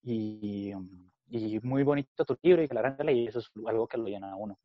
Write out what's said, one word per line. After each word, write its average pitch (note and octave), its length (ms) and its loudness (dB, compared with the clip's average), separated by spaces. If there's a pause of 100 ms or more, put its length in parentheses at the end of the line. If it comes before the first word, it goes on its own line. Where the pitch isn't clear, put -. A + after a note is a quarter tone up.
Y, G#2+ 680 -4 (560)
y A2 320 -2
muy C3 240 0
bonito C#3+ 400 0
tu B2+ 180 -2
libro E3+ 200 8
y D3+ 60 0
que B2 60 -6
la A2 80 0
gran C3+ 280 0
y A#2+ 180 4
eso A2+ 120 -4
es - 100 -12 (160)
algo A2+ 220 0
que B2 100 -6
lo A2+ 80 -4
llena G2 260 -8
a F#2+ 40 -10
uno. G2+ 280 -8